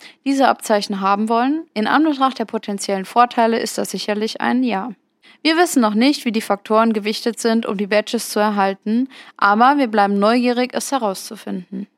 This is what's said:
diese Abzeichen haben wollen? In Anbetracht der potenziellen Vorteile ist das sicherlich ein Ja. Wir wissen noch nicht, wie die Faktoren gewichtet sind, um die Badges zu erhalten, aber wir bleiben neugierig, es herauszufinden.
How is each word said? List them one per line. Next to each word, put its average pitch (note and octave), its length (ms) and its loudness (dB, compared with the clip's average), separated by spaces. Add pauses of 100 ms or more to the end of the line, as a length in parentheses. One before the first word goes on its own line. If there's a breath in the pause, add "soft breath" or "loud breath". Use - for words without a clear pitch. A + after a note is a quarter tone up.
(240 loud breath)
diese C4+ 240 2
Abzeichen G3+ 540 -2
haben G3+ 260 0
wollen? C4 460 0
In G#3+ 120 -2
Anbetracht C4+ 520 2
der A3+ 80 -4
potenziellen G3+ 580 -6
Vorteile A#3 540 2
ist - 180 -6
das G3+ 140 -4
sicherlich G#3 500 -4
ein A#3+ 220 0
Ja. G3 300 -4 (500 soft breath)
Wir D#4+ 160 2
wissen E4+ 240 2
noch G#3+ 120 2
nicht, B3+ 300 2
wie A#3 80 -2
die A3 80 -2
Faktoren A3 540 0
gewichtet G#3+ 440 -4
sind, A3+ 280 0
um G#3 100 -4
die G3+ 100 -2
Badges G#3+ 440 -2
zu G#3+ 100 -2
erhalten, G#3 680 0 (260 loud breath)
aber A#3 400 4
wir C4+ 120 2
bleiben G3+ 300 2
neugierig, A#3+ 540 2
es - 180 -6
herauszufinden. G3 960 -6 (120)